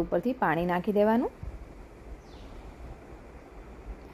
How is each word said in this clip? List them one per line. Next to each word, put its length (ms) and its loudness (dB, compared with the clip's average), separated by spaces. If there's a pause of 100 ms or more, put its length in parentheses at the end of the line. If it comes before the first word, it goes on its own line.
ઉપરથી 380 2
પાણી 300 4
નાખી 280 2
દેવાનું. 300 6 (2750)